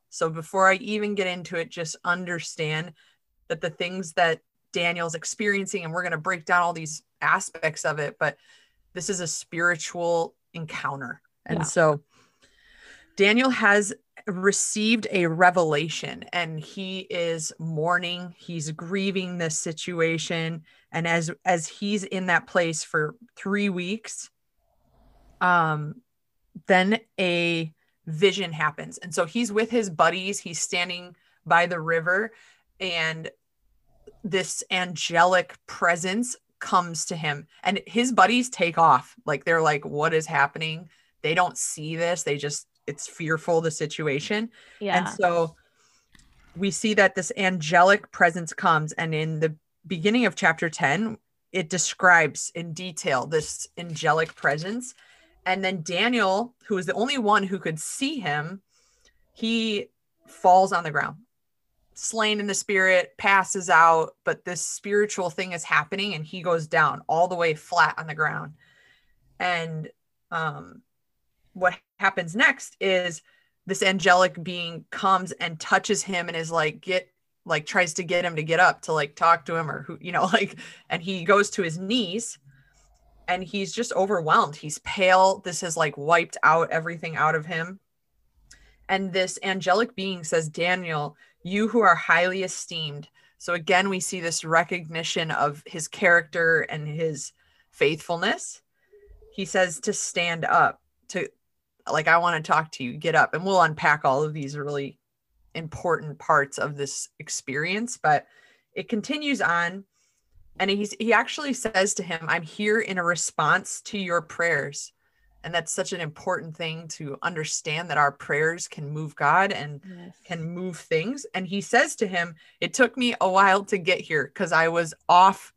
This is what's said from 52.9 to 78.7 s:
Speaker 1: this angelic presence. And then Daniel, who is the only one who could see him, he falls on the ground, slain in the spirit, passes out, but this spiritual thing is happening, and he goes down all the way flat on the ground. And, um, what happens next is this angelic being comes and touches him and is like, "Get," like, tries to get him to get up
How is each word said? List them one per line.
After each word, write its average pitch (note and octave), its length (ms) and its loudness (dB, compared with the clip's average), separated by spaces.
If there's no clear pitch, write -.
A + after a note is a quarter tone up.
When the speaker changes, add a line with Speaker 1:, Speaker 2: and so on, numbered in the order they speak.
Speaker 1:
this D#3 400 -4
angelic D#3+ 580 -2
presence. F3 600 -4
And F#3+ 180 0
then F#3 200 -2
Daniel, G3+ 720 0
who G3 100 0
is F3+ 80 -4
the F3+ 80 -2
only C4+ 240 -2
one G#3 260 2
who F#3+ 160 -4
could D#3+ 200 -6
see C#4 400 -6
him, D#3+ 420 -6
he A3+ 560 -4
falls F#3+ 460 6
on E3+ 140 0
the D#3 60 -6
ground, D3 260 -2
slain G#3+ 440 -2
in G3+ 80 -4
the G3 60 -2
spirit, F#3 640 2
passes F#3+ 520 2
out, E3 540 6
but D#3+ 220 -4
this F3 200 -6
spiritual G#3 640 -2
thing F3+ 220 -8
is E3+ 140 -8
happening, F#3+ 500 -2
and D#3 100 -8
he F3+ 160 -12
goes E3 240 0
down D#3 420 2
all E3+ 200 2
the F#3 80 -4
way E3+ 200 2
flat D#3+ 420 2
on D#3+ 100 -8
the D3+ 80 -8
ground. D#3 380 -4
And, E3 520 -4
um, D3+ 500 -8
what F3+ 260 0
happens F#3+ 380 0
next C#4 420 0
is F3+ 420 0
this F#3+ 180 -4
angelic F#3 580 4
being E3+ 500 -10
comes F#3 420 0
and E3+ 260 -6
touches F#3+ 440 0
him F3 260 -4
and E3 80 -4
is E3 140 -6
like, D#3 280 0
"Get," F#3 300 -4
like, D#3 200 -2
tries F3+ 300 0
to F#3+ 80 -4
get F3 220 0
him E3 120 -4
to D3+ 60 -2
get E3 180 4
up E3+ 220 4